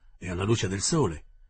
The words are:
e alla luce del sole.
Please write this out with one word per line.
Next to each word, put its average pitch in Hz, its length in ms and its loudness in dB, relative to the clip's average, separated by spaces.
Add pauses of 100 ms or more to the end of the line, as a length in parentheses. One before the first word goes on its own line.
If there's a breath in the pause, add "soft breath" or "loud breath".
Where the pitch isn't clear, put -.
(160)
e 92 140 -8
alla 90 140 -2
luce 110 240 2
del 98 120 -2
sole. 104 440 0 (260)